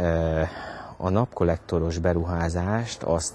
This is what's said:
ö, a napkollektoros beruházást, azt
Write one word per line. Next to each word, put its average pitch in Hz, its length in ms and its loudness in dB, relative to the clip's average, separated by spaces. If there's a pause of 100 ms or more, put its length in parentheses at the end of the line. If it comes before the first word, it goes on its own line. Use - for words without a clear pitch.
ö, 82 400 2 (560)
a 95 120 -2
napkollektoros 85 880 0
beruházást, 87 1080 0
azt 82 320 0